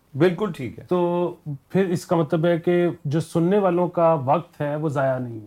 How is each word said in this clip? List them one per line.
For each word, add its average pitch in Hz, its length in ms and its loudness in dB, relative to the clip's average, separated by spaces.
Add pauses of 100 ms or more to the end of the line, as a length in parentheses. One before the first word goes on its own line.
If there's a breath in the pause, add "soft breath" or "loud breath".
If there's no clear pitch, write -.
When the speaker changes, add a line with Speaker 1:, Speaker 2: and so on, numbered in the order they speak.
(180)
Speaker 1:
बिल्कुल 185 340 2
ठीक 123 280 -10
है। - 60 -18
Speaker 2:
तो 175 540 0 (100)
फिर 180 420 -2
इसका 175 260 -2
मतलब 165 280 0
है 170 240 2
कि 175 280 2 (100)
जो 151 120 0
सुनने 175 400 0
वालों 175 300 2
का 165 260 4
वक्त 147 460 -2
है, 147 140 -4
वो 156 140 -4
ज़ाया 135 300 -2
नहीं 117 280 -10